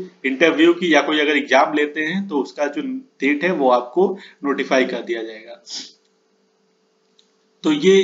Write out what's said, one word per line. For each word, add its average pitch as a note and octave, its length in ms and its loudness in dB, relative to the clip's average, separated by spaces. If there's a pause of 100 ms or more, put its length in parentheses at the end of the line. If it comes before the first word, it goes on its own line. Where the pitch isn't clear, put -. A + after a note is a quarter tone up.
(260)
interview D#3 480 4
की F3 200 -2
या C#3+ 80 4
कोई D#3 180 0
अगर D3 180 0
exam C#3 360 2
लेते D3 300 -2
हैं F#3+ 240 -4
तो D3 140 -2
उसका D3 280 -6
जो D3 120 -8 (400)
date D3 220 0
है F3+ 100 0
वो C#3+ 180 0
आपको B2 360 2 (360)
notify C3+ 420 0
कर A#2+ 180 -6
दिया A2+ 200 -6
जाएगा। A2 380 -16 (2000)
तो D#3 80 2
ये D3+ 220 4 (100)